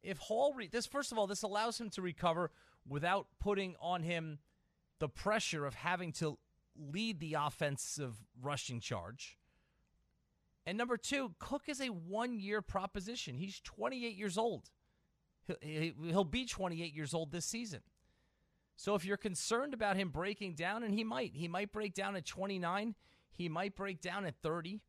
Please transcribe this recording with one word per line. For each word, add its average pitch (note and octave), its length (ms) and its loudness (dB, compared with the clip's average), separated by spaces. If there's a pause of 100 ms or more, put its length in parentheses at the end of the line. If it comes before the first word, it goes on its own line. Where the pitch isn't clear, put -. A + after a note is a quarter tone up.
If F#3+ 140 -4
Hall, C4+ 360 4
re-, A#3 140 -6
this, A3+ 180 0
first C#4 280 -2
of A3+ 40 -4
all, G#3 80 6
this F#3+ 180 0
allows G#3+ 360 2
him A3+ 120 -4
to G3 100 -4
recover F3 500 2 (340)
without E3 420 2 (120)
putting G3 400 2
on F3 240 0
him D#3+ 360 0 (600)
the B2 80 2
pressure F3+ 580 2
of B2 100 -4
having F3 380 0
to D#3 240 0 (380)
lead E3+ 460 -2
the D#3 140 0
offensive C#3+ 800 0 (260)
rushing B2+ 400 -2
charge. G#2 560 -6 (1300)
And G3+ 120 0
number A#3+ 200 2
two, C4 420 0
Cook - 280 -2
is C#4 120 -2
a C4+ 80 -2
one-year G#3 760 0
proposition. G3 720 -4
He's F#3+ 260 -4
twenty-eight A#3+ 540 -2
years F#3+ 220 -2
old. A3 320 2 (800)
He'll, - 140 -2
he, D#3 320 0 (140)
he'll F3+ 160 6
be A#3+ 220 0
twenty-eight E3+ 500 -2
years D3+ 180 -2
old D#3+ 180 0
this E3+ 140 -2
season. A3 360 -4 (960)
So G3+ 180 2
if F3+ 100 2
you're G3 120 2
concerned A#3 560 0
about G#3 220 4
him F#3+ 140 2
breaking F#3 460 -2
down, F#3+ 280 0
and G#3 100 2
he A3 100 4
might, A#3 320 0
he E3 120 -2
might F#3 240 -2
break G#3 220 -2
down G3 220 -2
at F3 100 -4
twenty-nine, G3 720 0 (340)
he F3 200 -2
might F#3 260 0
break F#3+ 260 -4
down F#3 240 -2
at D3 160 -4
thirty E3+ 480 0